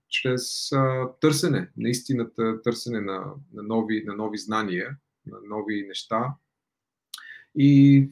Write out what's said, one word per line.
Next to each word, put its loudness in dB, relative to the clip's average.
чрез, -4
а, 2
търсене 2
на -2
истината, -2
търсене -4
на, -8
на -16
нови, -2
на -8
нови -6
знания, -4
на -16
нови -6
неща. -6
И, 8